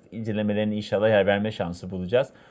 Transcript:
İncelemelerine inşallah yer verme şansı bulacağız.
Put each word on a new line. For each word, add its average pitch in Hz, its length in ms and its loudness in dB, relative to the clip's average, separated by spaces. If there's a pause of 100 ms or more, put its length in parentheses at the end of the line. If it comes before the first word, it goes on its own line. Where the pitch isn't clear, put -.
(120)
İncelemelerine 107 640 -2
inşallah 107 340 0
yer 101 160 6
verme 101 260 2
şansı 90 400 -8
bulacağız. 95 380 0 (220)